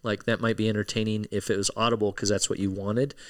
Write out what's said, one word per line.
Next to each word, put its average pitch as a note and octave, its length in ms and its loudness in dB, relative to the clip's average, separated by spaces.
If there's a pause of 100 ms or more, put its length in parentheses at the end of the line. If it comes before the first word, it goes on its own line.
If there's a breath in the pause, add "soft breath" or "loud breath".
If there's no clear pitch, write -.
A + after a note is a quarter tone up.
like, G#2 220 -2
that A2 160 0
might A2+ 180 2
be A2 100 2
entertaining G#2+ 640 0
if G2+ 180 -2
it G#2 80 2
was G2 180 0
audible G#2+ 380 2
'cause G2+ 160 -2
that's G2+ 220 2
what - 80 -2
you G2 120 0
wanted. G#2+ 440 -2 (160 loud breath)